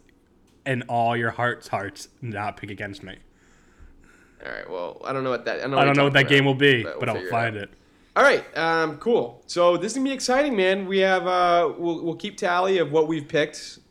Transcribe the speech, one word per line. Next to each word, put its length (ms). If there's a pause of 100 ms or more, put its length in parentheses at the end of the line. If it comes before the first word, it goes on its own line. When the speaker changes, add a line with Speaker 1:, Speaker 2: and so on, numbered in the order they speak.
(640)
Speaker 1:
in 240
all 260
your 180
heart's 360
hearts, 400 (140)
not 340
pick 140
against 320
me. 140 (1300)
Speaker 2:
All 80
right. 200
Well, 340
I 80
don't 100
know 60
what 160
that, 140
I 40
don't 100
know 40
Speaker 1:
I 40
Speaker 2:
what 40
Speaker 1:
don't 120
know 80
Speaker 2:
you're 20
Speaker 1:
what 80
that 80
Speaker 2:
talking 160
Speaker 1:
game 80
will 60
Speaker 2:
about, 80
Speaker 1:
be, 220
Speaker 2:
but 180
Speaker 1:
but 0
Speaker 2:
we'll 100
Speaker 1:
I'll 60
Speaker 2:
figure 120
it 20
Speaker 1:
find 280
Speaker 2:
out. 60
Speaker 1:
it. 60 (460)
Speaker 2:
All 60
right. 360
Um, 380
cool. 500
So 300
this 160
is 60
gonna 100
be 60
exciting, 420
man. 300
We 140
have, 260
uh, 500
we'll, 260
we'll 140
keep 220
tally 400
of 120
what 160
we've 220
picked, 500 (120)